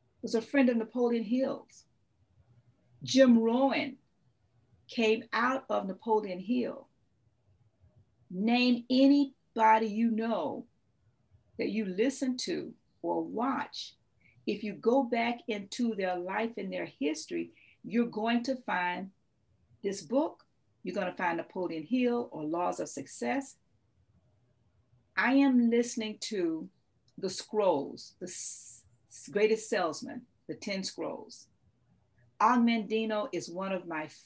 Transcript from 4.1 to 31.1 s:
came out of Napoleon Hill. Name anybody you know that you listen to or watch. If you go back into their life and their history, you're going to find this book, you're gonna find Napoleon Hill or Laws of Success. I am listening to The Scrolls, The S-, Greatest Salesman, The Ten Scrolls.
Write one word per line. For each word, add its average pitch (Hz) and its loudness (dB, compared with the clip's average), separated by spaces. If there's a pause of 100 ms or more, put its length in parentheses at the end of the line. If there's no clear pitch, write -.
came 226 2
out 254 0
of 208 -2
Napoleon 190 -2
Hill. 208 -4 (1400)
Name 240 2
anybody 254 4
you 226 2
know 214 -2 (920)
that - -2
you 208 -2
listen 254 0
to 160 -6 (280)
or 170 -2
watch. 233 -6 (500)
If 208 -4
you 208 -6
go 226 2
back 240 -2 (100)
into 220 -4
their 185 -2
life 202 -4
and 196 -8
their 170 -6 (100)
history, 175 -4 (320)
you're 226 0
going 233 -2
to 262 -2
find 185 -4 (720)
this 196 -4
book, 254 -2 (400)
you're 180 -6
gonna 185 -2
find 175 -2
Napoleon 165 -6
Hill 240 0
or 156 -8
Laws 170 -2
of 156 -6
Success. 247 -6 (1600)
I 233 2
am 254 6
listening 226 0
to 170 -2 (500)
The 190 -6
Scrolls, - -2
The - -10
S-, - -8 (480)
Greatest 220 2
Salesman, 175 -4 (260)
The 156 -8
Ten 190 -6
Scrolls. - -10 (920)